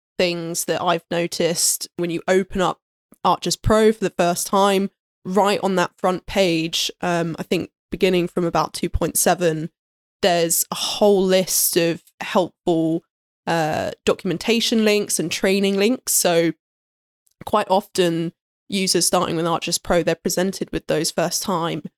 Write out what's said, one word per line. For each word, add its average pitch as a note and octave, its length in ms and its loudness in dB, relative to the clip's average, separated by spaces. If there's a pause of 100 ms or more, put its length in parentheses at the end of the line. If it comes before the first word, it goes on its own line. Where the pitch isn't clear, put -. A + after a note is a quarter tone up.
(180)
things E3+ 480 -2
that E3 160 -2
I've E3+ 300 0
noticed E3+ 760 -2 (100)
when F3 120 -2
you E3+ 180 -4
open F#3+ 340 0
up E3 200 -2 (440)
Artgis F3+ 340 0
Pro A3 320 4
for A3 120 -6
the F3+ 80 -2
first F3 340 0
time, G3 460 2 (340)
right G3 380 2
on F#3+ 120 0
that F3 220 -2
front F#3 300 -2
page, E3+ 640 0 (100)
um, E3+ 380 -2
I - 40 -10
think - 280 -4 (180)
beginning F3+ 380 0
from F3+ 180 -2
about E3 280 -2
two - 160 -4
point - 280 -2
seven, E3 540 0 (540)
there's E3+ 460 2
a F#3 40 -4
whole G3+ 480 2
list F#3 540 2
of E3+ 240 2 (180)
helpful, E3 840 0 (420)
uh, D#3 460 -2 (140)
documentation A3 800 0
links G#3 360 0
and F3 120 -4
training G3 460 0
links. A3 360 0
So E3+ 400 2 (920)
quite G#3+ 240 0
often F3 640 0 (340)
users F#3+ 380 0
starting F3 300 0
with E3 100 -2
Artgis E3+ 360 -2
Pro, F3 200 2
they're E3 140 0
presented F#3 560 -4
with D#3+ 160 -6
those D#3 240 -2
first - 320 -4
time, E3 400 -4 (140)